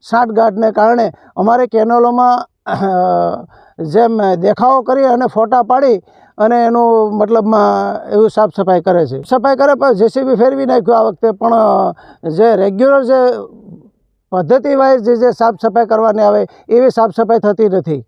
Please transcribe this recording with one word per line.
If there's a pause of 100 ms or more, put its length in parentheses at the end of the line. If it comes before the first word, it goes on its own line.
સાંઠગાંઠને
કારણે (240)
અમારે
કેનાલોમાં, (180)
અ, (1040)
જેમ
દેખાવો
કરી
અને
ફોટા
પાડી (360)
અને
એનું
મતલબમાં
એવું
સાફ
સફાઈ
કરે
છે.
સફાઈ
કરે
પણ
જે
સી
બી
ફેરવી
નાખ્યું
આ
વખતે,
પણ (800)
જે
રેગ્યુલર
જે (920)
પદ્ધતિ
વાઇઝ
જે,
જે
સાફ
સફાઈ
કરવાની
આવે (220)
એવી
સાફ
સફાઈ
થતી
નથી.